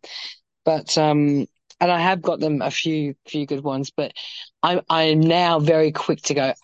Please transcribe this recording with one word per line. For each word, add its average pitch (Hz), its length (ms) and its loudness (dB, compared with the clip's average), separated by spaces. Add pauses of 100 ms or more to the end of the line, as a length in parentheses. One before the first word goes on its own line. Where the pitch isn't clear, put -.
(640)
But, 156 320 0
um, 147 500 2 (320)
and 175 120 2
I 175 100 2
have 180 200 0
got 165 180 -2
them 151 220 0
a 135 100 -2
few, 151 440 -4 (120)
few 151 200 -6
good 139 160 -6
ones, 139 280 -6
but 143 220 -6 (500)
I, 175 260 0
I 160 160 2
am 156 160 4
now 170 380 2
very 156 320 4
quick 156 320 -4
to - 120 0
go, 135 180 0 (100)